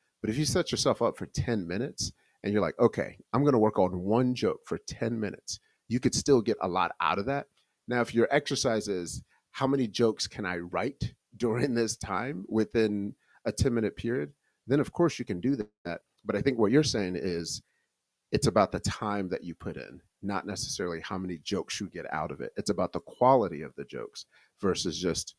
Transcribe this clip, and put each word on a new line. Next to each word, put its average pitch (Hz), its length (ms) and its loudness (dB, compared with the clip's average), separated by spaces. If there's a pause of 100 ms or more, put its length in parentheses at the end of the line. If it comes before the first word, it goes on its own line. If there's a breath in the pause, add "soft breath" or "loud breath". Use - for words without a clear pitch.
(200)
But 107 100 -2
if 117 80 -2
you 151 60 2
set 143 260 0
yourself 123 320 2
up 110 140 2
for 85 100 -8
ten 113 400 -2
minutes 104 460 -4 (300)
and 104 100 0
you're 104 100 4
like, - 160 0
"Okay, - 400 2 (140)
I'm 131 120 4
gonna 135 140 6
work 110 200 4
on 90 240 2
one 123 320 2
joke - 320 -2
for - 120 -4
ten 117 400 -4
minutes," - 420 -8 (280)
you 113 100 0
could - 160 2
still 131 280 6
get 104 180 0
a 95 80 0
lot 90 320 0
out 85 180 2
of 101 80 -2
that. 139 220 -4 (400)
Now, 120 140 2
if 110 120 -4
your 113 160 6
exercise 127 580 0
is 90 340 -4 (300)
how 135 140 -2
many 135 220 2
jokes 113 380 0
can - 180 -8
I 90 140 -4
write 87 560 -4 (100)
<laughs> - 120 -20
during 120 380 0
this 113 220 0
time 127 520 -6
within 107 640 0 (300 soft breath)
a 113 80 -2
ten-minute 117 440 0
period, 139 380 -4 (320)
then 139 140 2
of 123 120 -2
course 170 260 2
you 127 60 -8
can 90 160 -6
do 135 160 0 (280)
that. 85 180 -6 (220)
But 107 120 -2
I 101 60 -2
think 127 160 2
what 107 120 4
you're 143 120 6
saying 98 340 0
is 85 460 -4 (680)
it's 135 160 4
about 101 240 4
the 90 80 -2
time 104 480 -4
that 87 160 -4
you 85 100 -8
put 80 220 -10
in, 65 260 -14 (200)
not 95 240 -4
necessarily 87 540 -6
how - 160 -8
many 92 220 -6
jokes - 420 -4
you 98 80 -6
get 82 240 -10
out 78 200 -2
of 71 80 -10
it. 64 160 -8
It's 101 140 -2
about 90 220 -2
the 85 80 -4
quality 110 600 2
of 71 140 -12
the 69 80 -10
jokes - 420 -12 (340 soft breath)
versus 85 380 0
just, 87 400 -2